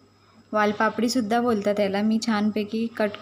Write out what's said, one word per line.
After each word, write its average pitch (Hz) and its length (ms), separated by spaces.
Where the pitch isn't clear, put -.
वालपापडीसुद्धा 220 880
बोलतात 208 380
याला. 196 220
मी 220 240
छानपैकी 214 640
कट 214 220